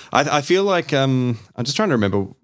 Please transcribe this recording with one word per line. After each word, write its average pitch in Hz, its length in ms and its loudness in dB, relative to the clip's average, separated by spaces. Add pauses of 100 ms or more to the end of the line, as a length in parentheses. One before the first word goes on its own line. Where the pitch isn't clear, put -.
(120)
I, 143 260 2
I - 20 2
feel 185 240 2
like, 180 280 -2
um, 127 460 0 (160)
I'm 123 100 -6
just 139 120 -6
trying 214 140 0
to 139 40 2
remember 101 280 0 (220)